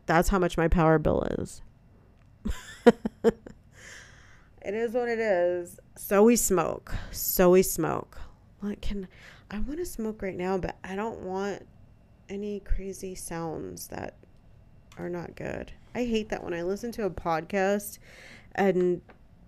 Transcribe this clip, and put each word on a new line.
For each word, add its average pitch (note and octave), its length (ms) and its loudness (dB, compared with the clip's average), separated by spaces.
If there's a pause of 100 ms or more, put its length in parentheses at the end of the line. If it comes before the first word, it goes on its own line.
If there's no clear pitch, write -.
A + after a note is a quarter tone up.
That's E3+ 220 4
how G3 100 4
much F3 180 0
my E3 100 4
power D#3+ 300 6
bill - 240 0 (160)
is. - 240 -8 (1200)
<laughs> - 480 4 (1300)
It - 140 -8
is A3+ 200 -2
what A#3+ 140 0
it A#3 120 0
is. F3+ 600 0 (160)
So G3+ 280 6
we A#3 120 10
smoke. - 600 0 (160)
So - 400 4
we F#3 100 10
smoke. D#3 580 -2 (440)
Like, G3+ 180 -6
can, G3 260 -4 (440)
I G#3 80 -6
wanna D4 260 -4
smoke A3 380 -8
right F#3+ 120 -6
now, F#3 220 -2
but E3+ 260 -6
I F#3+ 120 -10
don't G3+ 260 -6
want F#3+ 460 -6 (600)
any G3+ 340 -8
crazy F#3+ 520 -4
sounds E3 760 -10
that - 260 -10 (840)
are F3 120 -10
not F3 260 -10
good. - 380 -10 (200)
I B3 120 -4
hate A3 240 -4
that - 140 -8
when F3 120 -6
I E3+ 80 -6
listen G3+ 300 -6
to A3 120 -6
a F#3+ 60 -2
podcast F#3+ 880 -2 (560)
and F3+ 460 2 (460)